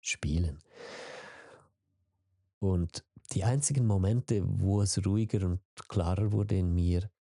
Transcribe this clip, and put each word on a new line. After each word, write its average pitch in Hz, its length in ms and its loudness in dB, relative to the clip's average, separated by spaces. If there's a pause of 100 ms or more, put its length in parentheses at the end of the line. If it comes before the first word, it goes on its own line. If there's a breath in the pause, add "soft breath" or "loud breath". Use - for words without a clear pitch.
spielen. 76 560 -2 (2000 loud breath)
Und 90 480 -2 (280)
die 95 100 -2
einzigen 135 420 2
Momente, 104 580 2
wo 95 380 2
es 95 240 0
ruhiger 104 400 0
und 90 160 0 (260)
klarer 95 440 0
wurde 101 260 2
in 90 160 2
mir 87 340 2 (160)